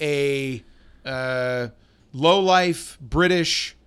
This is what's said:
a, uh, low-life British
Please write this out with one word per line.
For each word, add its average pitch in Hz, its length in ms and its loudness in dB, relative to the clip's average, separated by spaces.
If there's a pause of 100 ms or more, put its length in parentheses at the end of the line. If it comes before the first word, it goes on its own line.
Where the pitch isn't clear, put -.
a, 139 600 -2 (440)
uh, 127 600 -4 (440)
low-life 180 880 2
British 165 760 0 (100)